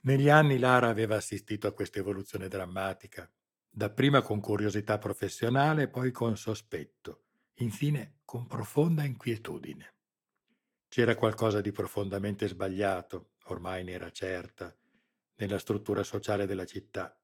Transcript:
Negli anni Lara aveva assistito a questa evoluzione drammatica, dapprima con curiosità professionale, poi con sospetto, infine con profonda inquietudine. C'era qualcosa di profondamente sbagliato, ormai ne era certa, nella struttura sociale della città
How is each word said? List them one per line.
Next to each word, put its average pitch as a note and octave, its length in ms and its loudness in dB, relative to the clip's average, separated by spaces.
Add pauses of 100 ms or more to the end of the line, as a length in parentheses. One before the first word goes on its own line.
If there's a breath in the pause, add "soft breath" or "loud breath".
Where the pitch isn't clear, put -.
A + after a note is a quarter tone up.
Negli C#3 280 4
anni D3 300 8
Lara B2 300 6
aveva G#2+ 280 2
assistito G#2 500 -4
a G2 60 0
questa - 260 -6
evoluzione G2 500 -6
drammatica, F#2+ 840 -8 (380)
dapprima B2+ 540 4
con G#2 180 -2
curiosità G#2 580 0
professionale, C3 880 0
poi B2+ 220 -2
con A#2 260 0
sospetto, - 880 -8 (300)
infine B2 680 -4
con A#2+ 220 -10
profonda D3+ 580 0
inquietudine. - 920 -6 (920)
C'era A#2 260 4
qualcosa A2 460 2
di G2+ 100 -2
profondamente G2+ 760 -4
sbagliato, F#2+ 880 -4 (100)
ormai F#2 400 -8
ne F2+ 80 -10
era F2 180 -10
certa, F#2 640 -8 (640)
nella G2 220 -4
struttura G2+ 440 -2
sociale G2+ 440 -2
della F#2+ 180 -4
città - 600 -10